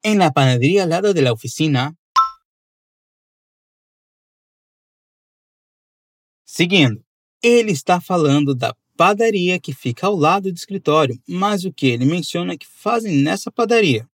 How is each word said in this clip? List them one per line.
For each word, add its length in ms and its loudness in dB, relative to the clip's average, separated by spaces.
En 140 2
la 120 4
panadería 520 2
al 80 -2
lado 240 0
de 80 2
la 100 2
oficina. 640 -4
Seguindo, 580 0
ele 300 4
está 260 0
falando 560 0
da 220 -6
padaria 640 0
que 140 -10
fica 340 -6
ao 80 0
lado 380 0
do 40 -10
escritório, 720 -2
mas 380 -4
o 80 -8
que 140 -4
ele 180 0
menciona 540 -4
que 80 -20
fazem 560 -2
nessa 280 -4
padaria? 640 0